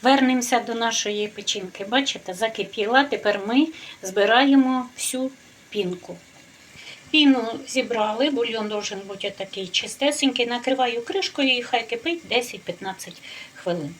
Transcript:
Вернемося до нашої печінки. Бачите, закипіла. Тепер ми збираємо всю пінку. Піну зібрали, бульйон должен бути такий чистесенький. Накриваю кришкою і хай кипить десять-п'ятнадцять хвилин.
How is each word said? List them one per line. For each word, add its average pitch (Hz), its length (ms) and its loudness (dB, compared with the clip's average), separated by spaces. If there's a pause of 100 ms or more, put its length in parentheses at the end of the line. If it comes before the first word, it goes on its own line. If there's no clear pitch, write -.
Вернемося 254 580 4
до 226 160 -6
нашої 208 520 -2
печінки. 202 580 -8
Бачите, 226 480 -2
закипіла. 220 680 0
Тепер 208 440 0
ми 269 200 4 (340)
збираємо 254 920 4
всю 262 360 -4 (380)
пінку. 180 480 -6 (960)
Піну 262 560 4
зібрали, 226 640 0
бульйон 233 380 -2
должен 208 400 -6
бути 196 300 -6
такий 190 300 -8
чистесенький. 269 800 0
Накриваю 240 600 0
кришкою 285 520 0
і 247 40 -4
хай 233 260 -2
кипить 330 420 -4
десять-п'ятнадцять 190 920 -6 (340)
хвилин. 170 440 -4